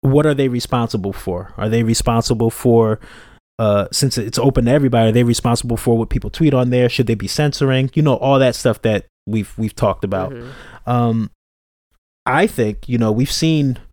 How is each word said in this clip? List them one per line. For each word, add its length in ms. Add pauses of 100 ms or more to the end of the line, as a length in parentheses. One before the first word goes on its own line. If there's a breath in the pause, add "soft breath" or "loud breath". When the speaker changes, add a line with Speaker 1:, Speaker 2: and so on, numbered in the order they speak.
Speaker 1:
What 240
are 80
they 140
responsible 640
for? 440
Are 120
they 140
responsible 680
for, 500 (580 loud breath)
uh, 340
since 260
it's 220
open 260
to 60
everybody, 380
are 20
they 120
responsible 520
for 220
what 120
people 200
tweet 240
on 160
there? 180
Should 200
they 80
be 120
censoring? 640
You 100
know, 120
all 240
that 160
stuff 280
that 240 (200)
we've, 300
we've 180
talked 300
about. 260
Speaker 2:
Mm-hmm. 580
Speaker 1:
Um, 400 (960)
I 220
think, 400
you 100
know, 140
we've 200
seen 460 (160)